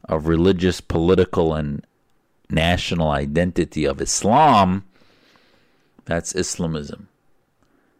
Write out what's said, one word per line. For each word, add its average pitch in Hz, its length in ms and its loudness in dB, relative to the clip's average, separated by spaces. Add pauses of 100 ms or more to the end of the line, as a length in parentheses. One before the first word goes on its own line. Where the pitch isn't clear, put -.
of 78 180 -2
religious, 87 540 2
political, 85 720 2
and 73 320 -6 (640)
national 82 640 0
identity 76 720 -2
of 67 160 -4
Islam, 101 840 2 (1200)
that's - 280 -6
Islamism. 82 760 -8 (920)